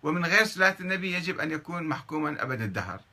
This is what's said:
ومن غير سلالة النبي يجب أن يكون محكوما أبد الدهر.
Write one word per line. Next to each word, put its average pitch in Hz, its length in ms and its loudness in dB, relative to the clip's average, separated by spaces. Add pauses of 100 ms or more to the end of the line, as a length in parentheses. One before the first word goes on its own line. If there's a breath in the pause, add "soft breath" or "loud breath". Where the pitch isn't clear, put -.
ومن 165 220 0
غير 202 200 6
سلالة 190 360 2
النبي 185 340 -2
يجب 180 260 -2
أن 160 100 0
يكون 165 340 -6
محكوما 151 580 -2
أبد 127 180 -2
الدهر. 95 400 -4 (120)